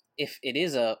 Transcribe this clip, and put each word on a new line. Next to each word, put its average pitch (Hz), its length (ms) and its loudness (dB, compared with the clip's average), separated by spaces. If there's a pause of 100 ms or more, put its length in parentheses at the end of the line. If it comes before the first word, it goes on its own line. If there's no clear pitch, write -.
(180)
if - 240 -6
it 127 140 -4
is 156 200 0
a 113 240 2